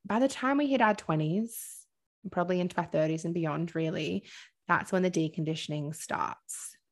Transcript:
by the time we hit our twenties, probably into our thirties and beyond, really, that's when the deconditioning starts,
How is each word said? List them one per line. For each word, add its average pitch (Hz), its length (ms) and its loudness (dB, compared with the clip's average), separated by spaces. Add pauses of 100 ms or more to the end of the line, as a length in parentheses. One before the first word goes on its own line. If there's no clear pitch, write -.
by 208 140 0
the 262 80 6
time 269 300 0
we 294 100 2
hit 269 140 4
our 214 120 6
twenties, 170 640 0 (720)
probably 180 280 2
into 180 180 0
our 170 80 0
thirties 160 400 0
and 170 80 -2
beyond, 165 420 -2
really, 165 520 -2 (400)
that's - 240 2
when 185 100 4
the 185 100 4
deconditioning 156 840 -2
starts, - 800 -6 (140)